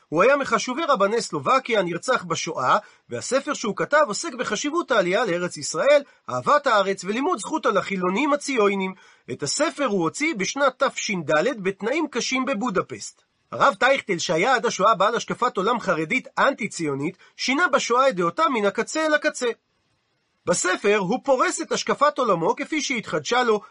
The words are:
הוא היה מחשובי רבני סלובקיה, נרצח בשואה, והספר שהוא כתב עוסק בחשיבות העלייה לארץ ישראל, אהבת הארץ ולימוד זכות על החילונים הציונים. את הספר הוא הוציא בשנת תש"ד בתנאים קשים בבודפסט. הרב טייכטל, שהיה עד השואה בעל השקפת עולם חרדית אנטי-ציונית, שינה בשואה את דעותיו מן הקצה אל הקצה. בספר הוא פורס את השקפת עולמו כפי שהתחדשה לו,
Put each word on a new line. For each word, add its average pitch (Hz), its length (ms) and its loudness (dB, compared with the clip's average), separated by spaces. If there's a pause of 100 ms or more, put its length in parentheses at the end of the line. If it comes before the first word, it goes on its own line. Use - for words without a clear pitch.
הוא 160 140 2
היה 269 140 6
מחשובי 254 520 -2
רבני 208 340 2
סלובקיה, 208 600 0
נרצח 180 420 -2
בשואה, 156 540 0 (300)
והספר 233 460 -2
שהוא 202 220 -4
כתב 285 300 2
עוסק 240 280 -6
בחשיבות 285 560 -4
העלייה 208 340 2
לארץ 175 320 -2
ישראל, 226 460 2 (280)
אהבת 190 360 2
הארץ - 380 2
ולימוד 247 340 -2
זכות 285 280 -4
על 214 100 2
החילונים 190 560 0
הציונים. 202 640 0 (360)
את 127 120 -10
הספר 285 440 -2
הוא 202 160 0
הוציא 277 320 -2
בשנת 262 480 -2
תש"ד 190 800 0
בתנאים 220 480 -2
קשים 254 340 -2
בבודפסט. 196 800 -4 (300)
הרב 190 220 2
טייכטל, 240 440 0
שהיה 180 360 0
עד 233 120 0
השואה 214 280 2
בעל 202 200 2
השקפת 220 420 -4
עולם 214 240 0
חרדית 170 480 -2 (100)
אנטי-ציונית, 165 800 -2 (200)
שינה 302 320 0
בשואה 254 400 2
את 254 80 2
דעותיו 175 340 0
מן 220 140 0
הקצה 233 420 -2
אל 302 80 2
הקצה. 294 340 -2 (960)
בספר 214 500 0
הוא 202 280 0
פורס 302 360 2
את 262 120 -8
השקפת 269 460 0
עולמו 196 380 0
כפי 302 240 -6
שהתחדשה 226 600 -2
לו, 214 180 2 (100)